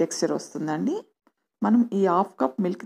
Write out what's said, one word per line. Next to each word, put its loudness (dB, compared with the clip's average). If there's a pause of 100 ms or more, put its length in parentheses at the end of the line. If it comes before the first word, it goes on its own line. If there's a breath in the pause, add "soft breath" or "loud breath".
టెక్స్చర్ -2
వస్తుందండి. -4 (640)
మనం 4 (180)
ఈ 2 (140)
హాఫ్ 0
కప్ -2
మిల్క్ -4